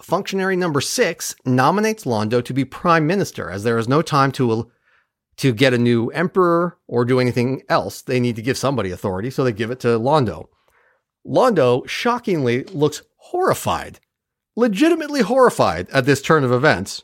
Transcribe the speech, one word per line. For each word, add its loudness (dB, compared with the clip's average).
functionary -2
number 0
six -4
nominates 2
Londo 0
to -10
be -2
prime 0
minister, -4
as -8
there 0
is -2
no 2
time 0
to, -2
to 2
get 4
a 2
new 2
emperor 0
or 0
do 2
anything 0
else. -2
They -2
need 0
to -8
give -2
somebody -2
authority, -6
so -2
they 0
give -6
it -8
to 2
Londo. 0
Londo, 2
shockingly, -2
looks -2
horrified, -4
legitimately 0
horrified 2
at 0
this 2
turn 2
of 0
events, 0